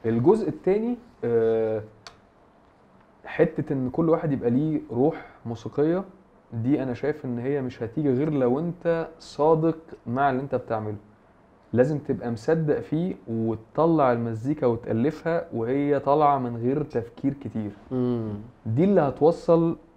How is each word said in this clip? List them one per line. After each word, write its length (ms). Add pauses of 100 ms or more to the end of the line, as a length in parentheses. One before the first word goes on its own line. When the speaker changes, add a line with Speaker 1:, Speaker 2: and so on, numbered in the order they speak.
Speaker 1:
الجزء 440
التاني، 480 (260)
آه، 580 (1400)
حته 480
ان 160
كل 200
واحد 220
يبقى 180
ليه 320 (100)
روح 340 (200)
موسيقيه، 580 (500)
دي 300
انا 100
شايف 320
ان 140
هي 220
مش 220
هتيجي 300
غير 200
لو 260
انت 480 (120)
صادق 580 (300)
مع 220
اللي 120
انت 140
بتعمله. 400 (800)
لازم 260
تبقى 320
مصدق 480
فيه 360 (120)
وتطلع 840
المزيكا 560
وتألفها 840
وهي 460
طالعة 400
من 180
غير 260
تفكير 500
كتير. 380 (200)
Speaker 2:
مم. 420 (320)
Speaker 1:
دي 180
اللي 180
هتوصل 760 (200)